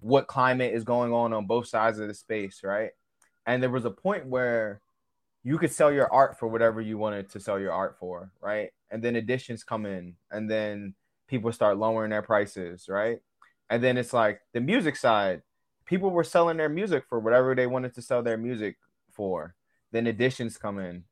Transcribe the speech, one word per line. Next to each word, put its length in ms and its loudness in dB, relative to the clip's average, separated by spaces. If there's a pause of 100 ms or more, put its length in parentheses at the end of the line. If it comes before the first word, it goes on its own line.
what 260 4
climate 460 2
is 100 -2
going 300 0
on 180 2
on 160 -4
both 200 -2
sides 320 0
of 100 -6
the 40 -10
space, 520 -8
right? 240 -2 (560)
And 180 0
there 60 0
was 160 -2
a 60 -2
point 340 -4
where 560 -2 (600)
you 160 -2
could 140 0
sell 200 4
your 200 2
art 280 4
for 80 -4
whatever 340 2
you 160 -6
wanted 320 -4
to 100 -14
sell 200 -4
your 120 -4
art 280 -4
for, 320 -12 (100)
right? 300 -4 (180)
And 120 -8
then 140 0
editions 480 -4
come 220 -6
in, 300 -10 (160)
and 180 -6
then 460 -4 (320)
people 240 -4
start 260 2
lowering 320 0
their 140 -2
prices, 680 -2
right? 300 -2 (500)
And 140 2
then 140 4
it's 140 -4
like 300 2 (120)
the 60 -2
music 360 0
side, 480 2 (420)
people 240 0
were 140 2
selling 340 4
their 120 0
music 380 0
for 120 -2
whatever 360 6
they 120 4
wanted 280 -2
to 60 -14
sell 200 0
their 160 0
music 400 -4 (340)
for. 440 -6 (360)
Then 160 0
editions 500 -2
come 220 -6
in, 320 -10